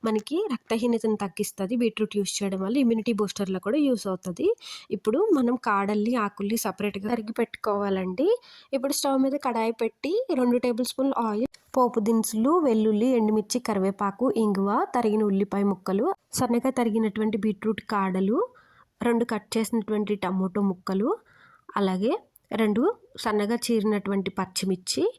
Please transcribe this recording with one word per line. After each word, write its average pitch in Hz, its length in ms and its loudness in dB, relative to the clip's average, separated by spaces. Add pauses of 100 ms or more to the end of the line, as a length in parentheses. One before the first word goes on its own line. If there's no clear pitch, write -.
మనకి 220 340 -2 (140)
రక్తహీనతను 226 720 -2
తగ్గిస్తది. 196 580 -4
బీట్రూట్ 214 360 -2
యూజ్ 196 200 -2
చేయడం 190 280 -4
వల్ల 240 180 -2
ఇమ్యూనిటీ 226 380 0
బూస్టర్‌లో 190 440 -4
కూడా 262 220 0
యూజ్ 233 240 0
అవుతది. 185 360 -2 (420)
ఇప్పుడు 220 300 0 (180)
మనం 247 180 2 (120)
కాడల్ని, 208 460 0 (120)
ఆకుల్ని 202 400 -4
సపరేట్‌గా 202 480 -4
తరిగి 226 260 -6
పెట్టుకోవాలండి. 202 880 -2 (440)
ఇప్పుడు 269 280 -2
స్టవ్ 269 260 2
మీద 269 120 0 (100)
కడాయి 226 340 0
పెట్టి 277 320 -2 (260)
రెండు 247 260 4
టేబుల్ 240 260 0
స్పూన్లు 269 340 0
ఆయిల్, 220 240 -2 (260)
పోపు 240 240 4
దినుసులు, 220 500 2 (140)
వెల్లుల్లి, 220 420 4 (120)
ఎండుమిర్చి, 214 400 0 (100)
కరివేపాకు, 196 580 0 (100)
ఇంగువ, 202 340 2 (240)
తరిగిన 220 300 2
ఉల్లిపాయ 202 460 0
ముక్కలు, 196 360 0 (320)
సన్నగా 240 400 2
తరిగినటువంటి 220 680 0
బీట్రూట్ 214 380 -2 (100)
కాడలు, 196 460 2 (680)
రెండు 233 260 2
కట్ 208 240 -6
చేసినటువంటి 214 680 0
టమోటో 190 480 0
ముక్కలు, 190 400 -2 (680)
అలాగే 190 320 0 (380)
రెండు 214 340 2 (400)
సన్నగా 214 420 0
చీరినటువంటి 202 720 0
పచ్చిమిర్చి 190 680 -2 (140)